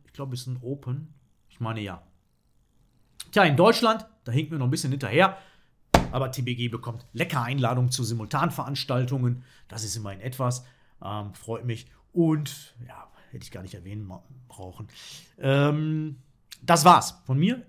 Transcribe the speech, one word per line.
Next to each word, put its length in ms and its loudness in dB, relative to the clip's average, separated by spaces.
Ich 80 -20
glaube, 220 -10
es 80 -10
ist 40 -12
ein 160 -8
Open. 500 -8
Ich 100 -20
meine, 220 -6
ja. 240 -8
Tja, 100 6
in 140 6
Deutschland, 500 4
da 80 -12
hinken 220 -2
wir 80 -4
noch 80 0
ein 20 2
bisschen 220 -2
hinterher. 440 2
Aber 180 0
T 120 -6
B 120 -2
G 140 -2
bekommt 440 -8
lecker 300 -2
Einladungen 480 0
zu 140 -2
Simultanveranstaltungen. 1400 -2
Das 160 -10
ist 140 -6
immerhin 240 -10
etwas. 440 -4
Ähm, 300 -8
freut 300 -8
mich. 260 -6
Und 640 -2
ja, 220 -20
hätte 120 -14
ich 60 -18
gar 120 -12
nicht 120 -14
erwähnen 320 -12
ma-, 160 -14
brauchen. 400 -16
Ähm, 800 2
das 220 6
war's 400 8
von 140 0
mir 300 2